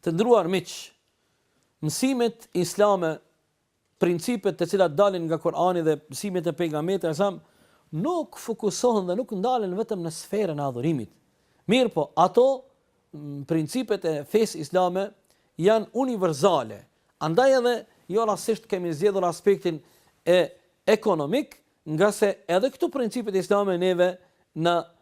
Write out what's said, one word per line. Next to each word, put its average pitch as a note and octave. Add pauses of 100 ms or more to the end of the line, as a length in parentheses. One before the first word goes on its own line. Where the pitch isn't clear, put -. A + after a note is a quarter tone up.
Të E3+
ndruar G#3+
miq, F3+ (1120)
mësimet A#3+
islame, F3+ (840)
principet F3+
të E3
cilat F3+
dalin F#3
nga D#3+
Kurani F3
dhe D#3 (100)
mësimet F3+
e E3
pejgamberit E3+
e D3
sa, G3 (580)
nuk C#4+
fokusohen A3
dhe F3+
nuk A#3
ndalen G#3
vetëm G#3+
në D#3+
sferën F#3
e C#3+
adhurimit. B2+ (580)
Mirë A#3+
po, D3+
ato, B3 (480)
mm, C#3+
principet G3
e D#3+
fesë G#3
islame F3+ (480)
janë G#3
universale. E3+ (340)
Andaj B3
edhe A#3+ (320)
jo G#3+
rastisht G#3+
kemi F3+
zgjedhur F#3+
aspektin F3 (440)
e F3 (400)
ekonomik, F3 (320)
nga E3+
se G3+ (120)
edhe F#3+
këtu -
principet A3+
islame F#3+
neve F3+ (360)
na E3+ (180)